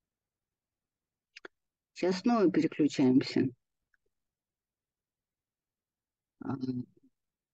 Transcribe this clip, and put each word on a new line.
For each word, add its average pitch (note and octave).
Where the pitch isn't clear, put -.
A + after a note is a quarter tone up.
Сейчас F#3
снова A3
переключаемся, C#3
а, C3+